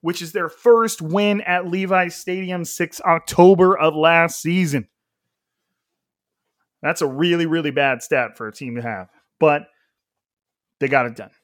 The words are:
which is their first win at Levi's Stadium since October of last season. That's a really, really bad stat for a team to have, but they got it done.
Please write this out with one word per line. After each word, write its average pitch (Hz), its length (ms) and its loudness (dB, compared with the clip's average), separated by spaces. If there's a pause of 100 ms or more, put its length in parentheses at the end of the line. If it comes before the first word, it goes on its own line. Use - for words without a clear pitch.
which 175 200 -6
is 170 120 -14
their 175 160 -4
first 226 520 2
win 202 400 0
at 180 240 -2
Levi's 185 500 -2
Stadium 180 500 -6
since - 360 -8
October 185 760 4
of 156 180 0
last 165 460 2
season. 156 480 -2 (1900)
That's 151 200 -4
a 156 60 0
really, 170 400 0
really 156 240 -2
bad 135 320 -2
stat 123 340 -2
for 113 100 -10
a 107 60 -12
team 123 220 -12
to 120 60 -8
have, 104 280 -10 (300)
but 151 280 2 (1120)
they 139 80 0
got 131 200 2
it 110 80 -10
done. 98 160 -18 (120)